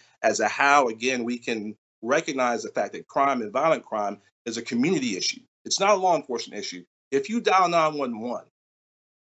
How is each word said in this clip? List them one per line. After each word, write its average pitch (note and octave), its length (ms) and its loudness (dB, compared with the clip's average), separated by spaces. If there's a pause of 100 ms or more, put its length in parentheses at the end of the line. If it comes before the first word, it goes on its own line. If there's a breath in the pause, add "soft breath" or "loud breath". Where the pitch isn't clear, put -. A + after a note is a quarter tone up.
(220 soft breath)
as A2 160 2
to G#2+ 100 2
how, C#3+ 420 4
again, A#2+ 340 -2
we A#2+ 140 -4
can A2 380 -6 (260)
recognize B2+ 600 0
the G#2+ 60 -10
fact G#2 240 -2
that - 140 -14
crime C#3 340 0
and G#2 100 -6
violent C#3+ 320 0
crime G#2 360 -4 (260 soft breath)
is A2+ 120 -4
a B2 40 -6
community B2+ 560 0
issue. - 240 -4 (220)
It's - 160 -4
not G3 120 4
a G#3 40 4
law F#3 200 2
enforcement A#2 440 -6
issue. F2+ 240 -12 (280)
If C3+ 180 0
you A3+ 120 -2
dial F#3 280 4
nine D#3 280 2
one A#2+ 220 -6
one, A2+ 260 -8 (840)